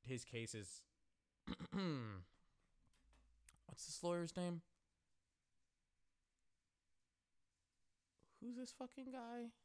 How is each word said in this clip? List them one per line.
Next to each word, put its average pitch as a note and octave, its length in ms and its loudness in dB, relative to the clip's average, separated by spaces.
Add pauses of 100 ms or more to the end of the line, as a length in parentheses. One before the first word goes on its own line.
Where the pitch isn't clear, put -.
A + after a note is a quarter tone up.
his B2 240 0
cases. A2+ 560 -2 (380)
<clears throat> - 520 -4 (2000)
What's - 180 -8
this - 160 -4
lawyer's F3 340 4
name? F3 280 2 (3750)
Who's A#3+ 160 -2
this B3 220 -2
fucking B3+ 340 -4
guy? A#3+ 400 -2 (140)